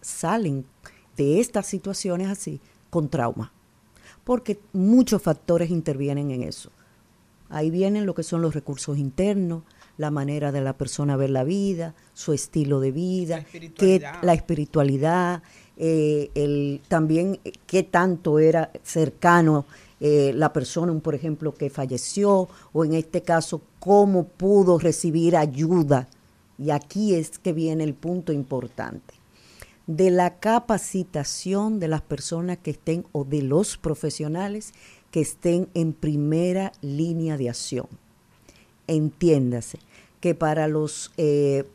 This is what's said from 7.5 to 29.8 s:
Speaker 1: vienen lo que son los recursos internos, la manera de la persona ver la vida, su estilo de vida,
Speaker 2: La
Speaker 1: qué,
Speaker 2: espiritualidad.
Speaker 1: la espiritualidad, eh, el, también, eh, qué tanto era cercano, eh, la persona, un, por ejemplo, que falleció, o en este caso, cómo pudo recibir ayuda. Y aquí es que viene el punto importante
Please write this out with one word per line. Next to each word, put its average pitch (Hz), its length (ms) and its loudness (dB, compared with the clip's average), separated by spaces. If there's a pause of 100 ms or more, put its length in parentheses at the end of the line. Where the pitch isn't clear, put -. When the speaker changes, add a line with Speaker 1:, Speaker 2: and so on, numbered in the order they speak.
Speaker 1:
vienen 196 360 0
lo 180 100 -2
que 165 80 -4
son 165 180 -2
los 160 120 0
recursos 143 440 -6
internos, 170 680 -2 (340)
la 151 140 -4
manera 143 400 -2
de 139 100 -2
la 135 160 -4
persona 143 400 -2
ver 135 140 0
la 131 120 0
vida, 170 520 -2 (180)
su - 200 -6
estilo 143 460 -2
de 135 120 0
vida, 175 460 -4
Speaker 2:
La 151 60 -12
Speaker 1:
qué, - 140 -20
Speaker 2:
espiritualidad. 165 680 0
Speaker 1:
la 175 100 4
espiritualidad, 156 1080 0 (340)
eh, 151 560 0
el, 143 540 -2
también, 165 560 0
eh, - 80 -10 (160)
qué 185 160 0
tanto 175 560 2
era 160 320 4 (120)
cercano, 160 840 4 (340)
eh, 147 340 4
la 147 200 0
persona, 165 400 -2
un, 156 80 -4
por 156 120 -4
ejemplo, 151 400 -6
que 139 160 -6
falleció, 185 800 0 (260)
o 160 120 2
en 151 80 0
este 160 280 -2
caso, 165 400 -2 (180)
cómo 196 460 6
pudo 190 540 4
recibir 165 560 2
ayuda. 147 720 2 (500)
Y 143 140 -4
aquí 196 440 0
es 160 220 -4
que 185 160 -4
viene 160 300 -2
el 151 120 -2
punto 170 380 -6
importante 131 800 -8 (760)